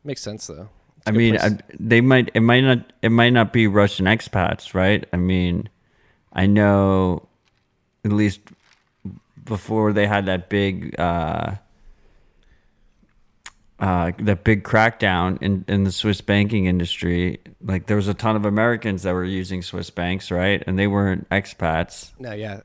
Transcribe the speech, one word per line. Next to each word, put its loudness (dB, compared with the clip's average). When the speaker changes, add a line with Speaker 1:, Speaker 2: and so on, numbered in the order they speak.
Speaker 1:
Makes -10
sense, -12
though. -16
It's -8
Speaker 2:
I -2
Speaker 1:
a 0
good 4
Speaker 2:
mean, 4
Speaker 1:
place. 2
Speaker 2:
I, -2
they 4
might, 4
it 0
might 6
not, 2
it 0
might 4
not 4
be 4
Russian 2
expats, -2
right? 0
I -2
mean, -2
I 0
know 2
at -2
least 0
before -2
they 2
had 0
that -4
big, -4
uh, -2
uh, 0
that -2
big 2
crackdown 0
in, -2
in 0
the 0
Swiss -2
banking 0
industry, -2
like, -4
there 0
was -2
a -2
ton -2
of -4
Americans 0
that -2
were -2
using -6
Swiss -10
banks, -6
right? 0
And -2
they 0
weren't -2
expats. -4
Speaker 1:
No, -14
yeah. -12